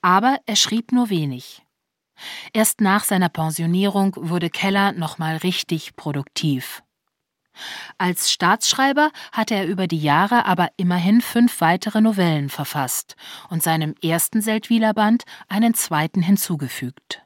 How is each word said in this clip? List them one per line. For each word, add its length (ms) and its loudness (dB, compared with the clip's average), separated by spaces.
Aber 440 4
er 100 -2
schrieb 360 -2
nur 180 2
wenig. 520 -4
Erst 280 0
nach 240 2
seiner 240 2
Pensionierung 880 0
wurde 340 -4
Keller 420 0
noch 260 -6
mal 200 -4
richtig 580 -4
produktiv. 840 -4
Als 340 -2
Staatsschreiber 800 2
hatte 220 -2
er 120 0
über 200 -2
die 120 -2
Jahre 460 4
aber 320 2
immerhin 460 2
fünf 400 2
weitere 400 2
Novellen 480 2
verfasst 680 -6
und 140 -4
seinem 400 0
ersten 400 0
Seldwyler 500 0
Band 320 2
einen 260 2
zweiten 460 -2
hinzugefügt. 1040 -2